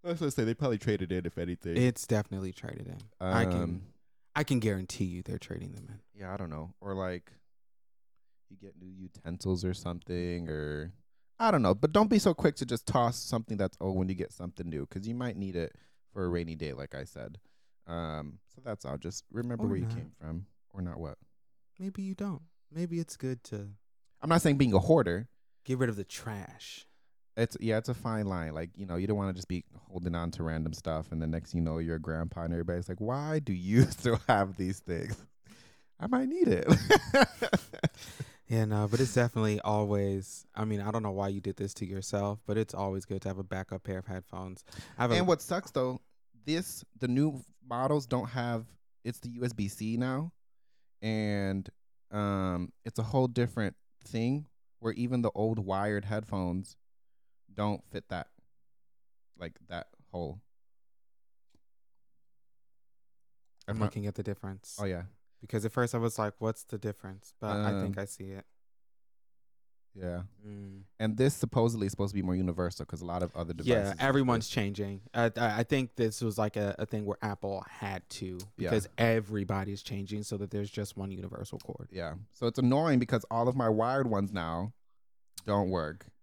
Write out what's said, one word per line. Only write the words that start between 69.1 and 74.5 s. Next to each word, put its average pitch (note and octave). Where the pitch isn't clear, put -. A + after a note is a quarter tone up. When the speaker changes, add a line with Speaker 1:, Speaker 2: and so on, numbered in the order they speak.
Speaker 1:
Yeah. F2+
Speaker 2:
Mm. G2+
Speaker 1:
And A2
this C3+
supposedly A#2
is F#2
supposed G2
to G2+
be G2
more F2+
universal F2+
'cause E2
a F2+
lot F2
of F2
other E2+
Speaker 2:
Yeah, A#2+
Speaker 1:
devices G2
Speaker 2:
everyone's C3
Speaker 1:
do. -